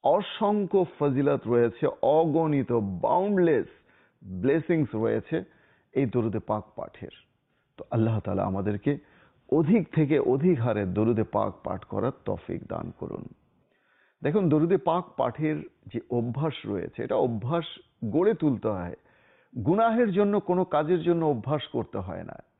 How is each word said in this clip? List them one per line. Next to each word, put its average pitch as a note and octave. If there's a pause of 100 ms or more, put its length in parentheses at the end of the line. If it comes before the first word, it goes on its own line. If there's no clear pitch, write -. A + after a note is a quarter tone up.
অসংখ্য G3+ (140)
ফজিলত C#3
রয়েছে, A#2+ (140)
অগণিত, D3+ (120)
বাউন্ডলেস E3+ (580)
ব্লেসিংস C3+
রয়েছে A2+ (500)
এই C3+
দরুদে A2
পাক G#2+ (120)
পাঠের। - (520)
তো -
আল্লাহ A2+
তাআলা F#2+
আমাদেরকে G2+ (540)
অধিক D#3+
থেকে D3
অধিক C#3
হারে G#2+
দরুদে G#2+
পাক G#2 (100)
পাঠ F#2+
করার G#2 (140)
তৌফিক F#2
দান -
করুন। - (1000)
দেখুন, F3
দরুদে E3
পাক F3 (140)
পাঠের D3+ (320)
যে A#2 (100)
অভ্যাস A#2+ (120)
রয়েছে, G2+
এটা -
অভ্যাস B2+ (460)
গড়ে F3+
তুলতে C#3+
হয়। F2+ (720)
গুনাহের A3
জন্য, G3+
কোনো F3+
কাজের D#3
জন্য E3+
অভ্যাস C3+
করতে A2+
হয় F2+
না - (240)